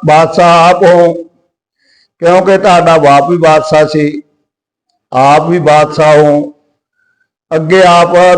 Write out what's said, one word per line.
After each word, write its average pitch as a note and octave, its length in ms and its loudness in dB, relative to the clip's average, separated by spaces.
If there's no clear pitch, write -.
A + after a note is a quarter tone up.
ਬਾਦਸ਼ਾਹ E3 640 2
ਆਪ F#3 140 0
ਹੋ, E3+ 300 2
ਕਿਉਂਕਿ F#3 360 0
ਤੁਹਾਡਾ F3 400 0
ਬਾਪ C#3+ 320 0
ਵੀ F3 80 -2
ਬਾਦਸ਼ਾਹ D#3 500 0
ਸੀ, D3+ 340 -6
ਆਪ C#3+ 380 0
ਵੀ F3 120 -2
ਬਾਦਸ਼ਾਹ D3+ 560 0
ਹੋ, D3 360 -2
ਅੱਗੇ D#3+ 340 -2
ਆਪ F3 280 2